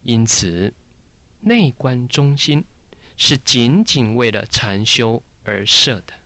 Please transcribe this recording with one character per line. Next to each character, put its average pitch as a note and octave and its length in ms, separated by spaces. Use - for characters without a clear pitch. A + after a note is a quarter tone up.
因 A#2 240
此， F#2+ 480
内 G#3 320
观 B2+ 380
中 C#3+ 260
心 D3 300
是 - 220
仅 C3+ 480
仅 A#2 320
为 A#2+ 120
了 G#2 160
禅 G#2 400
修 A#2 380
而 G2+ 200
设 A#2+ 360
的。 - 140